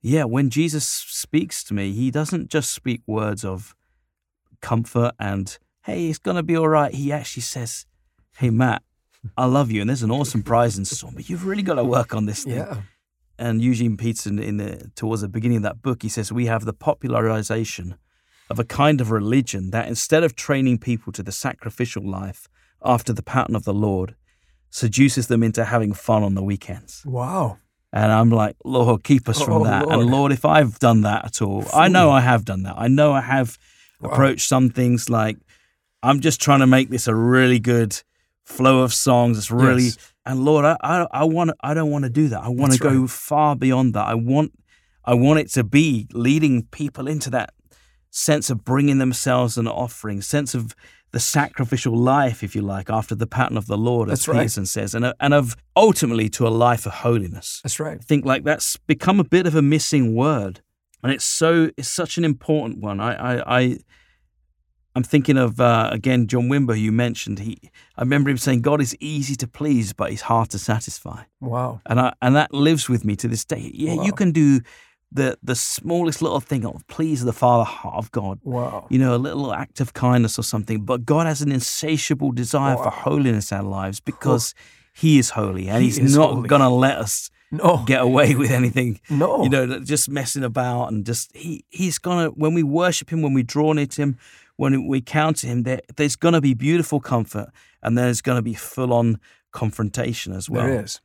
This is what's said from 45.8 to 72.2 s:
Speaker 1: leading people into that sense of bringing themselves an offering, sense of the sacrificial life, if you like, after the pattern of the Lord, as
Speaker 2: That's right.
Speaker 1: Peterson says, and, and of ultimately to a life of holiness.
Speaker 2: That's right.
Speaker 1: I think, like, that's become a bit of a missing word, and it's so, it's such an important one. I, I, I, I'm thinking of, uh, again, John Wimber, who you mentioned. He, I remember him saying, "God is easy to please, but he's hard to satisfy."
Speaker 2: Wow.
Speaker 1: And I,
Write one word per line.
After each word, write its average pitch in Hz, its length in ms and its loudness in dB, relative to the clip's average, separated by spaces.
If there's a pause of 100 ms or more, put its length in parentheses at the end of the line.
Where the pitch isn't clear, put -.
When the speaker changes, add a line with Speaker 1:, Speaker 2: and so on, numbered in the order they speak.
Speaker 1:
leading 131 580 2
people 143 360 -8
into 147 240 -6
that 123 220 -4 (560)
sense - 400 0
of 117 160 -4
bringing 139 320 2
themselves 127 600 0
an 117 100 -2
offering, 107 560 -8
sense 147 320 -2
of 113 180 -4 (380)
the - 80 -4
sacrificial 127 760 -2
life, 127 460 2
if 104 140 -10
you 107 80 -2
like, 98 260 -6
after 110 240 -4
the 110 140 -4
pattern 123 300 -2
of 107 100 -6
the 104 100 -4
Lord, 117 320 0
as 131 100 -2
Speaker 2:
That's - 100 -2
right. 151 100 2
Speaker 1:
Peterson 104 260 -2
says, 104 300 -6
and, 120 240 -2
and 143 140 2
of 135 220 2 (200)
ultimately 135 540 4
to 120 180 0
a - 20 2
life 117 380 2
of - 60 -8
holiness. - 720 -4
Speaker 2:
That's - 160 -6
right. 151 220 -8
Speaker 1:
I - 20 -20
think, 143 220 0
like, 131 200 0
that's - 320 -2 (100)
become 190 320 2
a 180 60 4
bit 180 200 2
of 160 80 2
a 156 80 4
missing 139 540 2
word, 117 460 0 (420)
and 127 80 0
it's 135 140 -4
so, 165 520 2
it's 135 120 -8
such - 280 -6
an 170 60 0
important 147 560 -2
one. 101 220 -6
I, 117 120 -2 (260)
I, 123 200 0
I, 127 180 2 (1160)
I'm 127 100 0
thinking 135 340 2
of, 120 220 0
uh, 117 320 4
again, 120 360 0
John 123 220 0
Wimber, 135 260 0
who 107 60 -2
you 107 100 0
mentioned. 113 480 -2
He, 107 180 -10 (400)
I - 40 -6
remember 139 280 2
him 135 80 0
saying, 123 240 0
"God 147 200 2
is 123 180 -2
easy 143 380 -6
to 123 100 -6
please, 120 460 0
but - 180 -6
he's 113 100 -8
hard 113 280 0
to 101 100 -8
satisfy." - 640 -6 (160)
Speaker 2:
Wow. 120 460 -6
Speaker 1:
And 117 140 0
I, 127 220 0